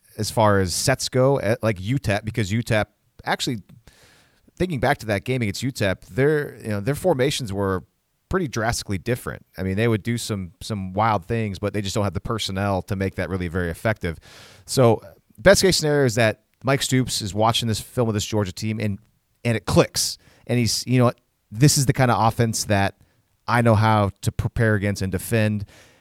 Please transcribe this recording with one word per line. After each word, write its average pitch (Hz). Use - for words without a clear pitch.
as 107
far 104
as 90
sets -
go, 131
eh, 107
like 107
U 117
tep, 107
because 104
U 113
tep, 107
actually, 151
thinking 175
back 131
to 120
that 101
game 127
against 101
U 131
tep, 95
their, 147
you 110
know, 104
their 120
formations 143
were 98
pretty 175
drastically 110
different. 101
I 90
mean, 95
they 113
would 107
do 117
some, 95
some 95
wild 104
things, 110
but 101
they 104
just 98
don't 104
have 95
the 98
personnel 101
to -
make 95
that 87
really 87
very 85
effective. 87
So 120
best 185
case 185
scenario 147
is 110
that 113
Mike 135
Stoops 127
is 98
watching 110
this 110
film -
of 110
this 101
Georgia 104
team, 110
and, 101
and 117
it -
clicks. -
And 120
he's, 117
you 123
know 123
what, -
this 123
is 135
the 135
kind 127
of 107
offense 113
that 98
I 120
know 117
how 107
to 104
prepare 113
against 101
and 95
defend. 107